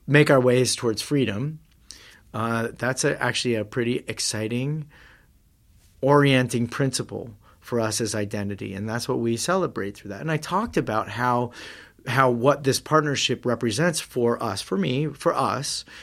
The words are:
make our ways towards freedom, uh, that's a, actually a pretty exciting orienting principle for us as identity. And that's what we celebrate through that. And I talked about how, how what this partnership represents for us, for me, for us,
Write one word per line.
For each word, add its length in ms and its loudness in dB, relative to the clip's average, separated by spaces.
make 240 6
our 100 8
ways 360 4
towards 260 -2
freedom, 580 -2
uh, 440 -2
that's 260 -2
a, 180 0
actually 340 0
a 100 -2
pretty 420 -2
exciting 800 -4
orienting 640 4
principle 640 -4
for 200 -4
us 220 -2
as 140 -2
identity. 580 -6
And 140 -6
that's 200 -4
what 120 -2
we 180 0
celebrate 580 -2
through 140 -16
that. 120 -10
And 100 -4
I 60 0
talked 400 -2
about 320 -2
how, 420 0
how 240 4
what 320 2
this 160 2
partnership 680 0
represents 540 0
for 420 0
us, 200 -4
for 160 -2
me, 300 0
for 260 -2
us, 520 -2